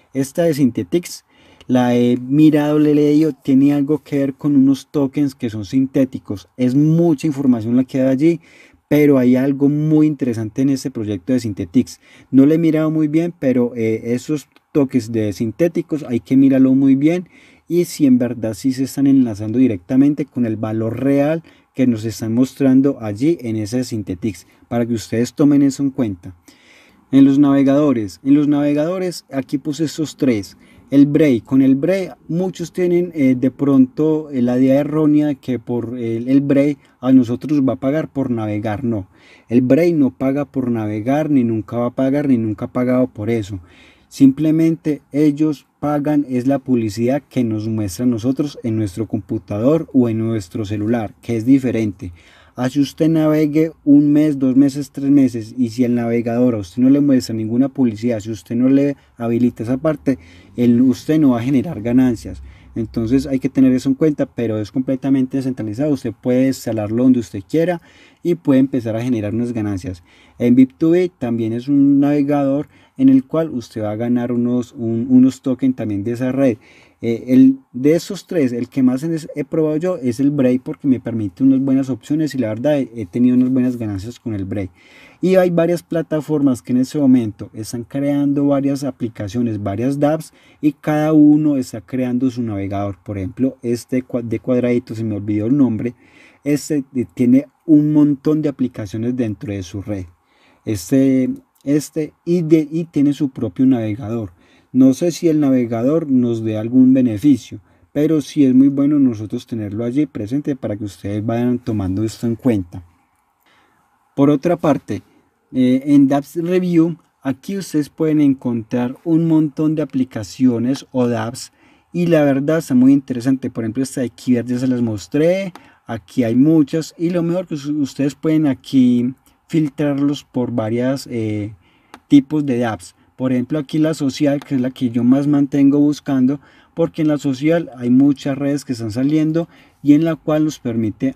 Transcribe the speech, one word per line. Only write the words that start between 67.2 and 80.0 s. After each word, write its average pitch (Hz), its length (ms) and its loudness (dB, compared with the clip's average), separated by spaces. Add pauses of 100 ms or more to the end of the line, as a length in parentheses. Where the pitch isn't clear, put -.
usted 107 280 -10
quiera 170 320 -2 (400)
y 175 140 0
puede 139 240 2
empezar 117 380 -2
a 113 40 -6
generar 110 320 -4
unas 120 200 -4
ganancias. 98 500 -6 (340)
En 120 180 4
Bit 131 220 6
to 165 140 2
Bit 180 260 2
también 113 360 -4
es 120 160 -8
un 139 320 4
navegador 143 640 0 (300)
en 135 120 4
el 131 140 4
cual 160 280 -2
usted 117 300 -8
va 104 100 -4
a 107 40 -6
ganar 120 360 -2
unos, 120 420 -2
un, 117 360 -4
unos 127 320 4
tokens 127 340 -2
también 104 280 -4
de 113 80 -4
esa 127 200 -4
red. 127 260 0 (440)
Eh, 113 280 -4
el, 131 280 6 (160)
de 139 220 2
esos 170 320 -8
tres, 143 260 0
el 123 160 -6
que 135 140 -2
más 127 180 2
en 165 140 -4
es, 156 200 -10
he 147 80 -4
probado 156 340 -2
yo 180 200 -4
es 123 220 -4